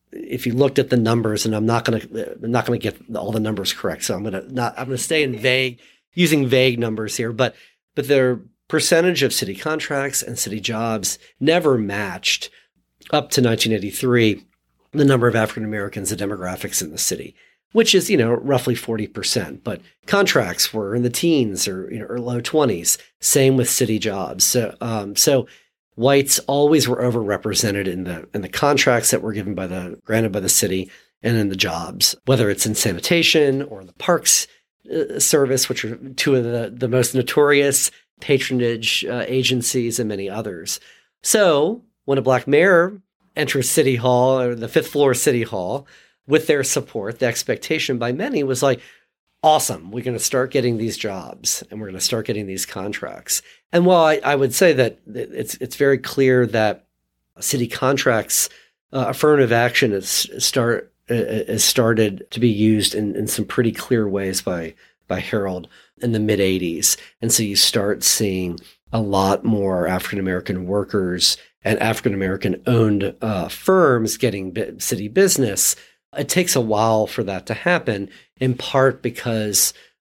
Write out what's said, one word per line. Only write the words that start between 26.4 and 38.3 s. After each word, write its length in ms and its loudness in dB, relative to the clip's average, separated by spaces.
were 120 -2
overrepresented 840 0
in 160 -4
the, 300 -10
in 80 -6
the 80 -10
contracts 640 2
that 100 0
were 100 -6
given 240 -6
by 100 -6
the, 380 -8
granted 260 0
by 120 -4
the 80 -4
city 420 0
and 140 2
in 100 0
the 80 -4
jobs, 600 -2
whether 240 4
it's 160 -2
in 100 -2
sanitation 840 2
or 180 -12
in 80 -20
the 60 -20
parks, 520 0
uh, 260 -2
service, 500 2
which 160 -6
are 100 -8
two 400 -2
of 80 2
the, 320 -4
the 140 -4
most 260 2
notorious 760 2
patronage, 840 0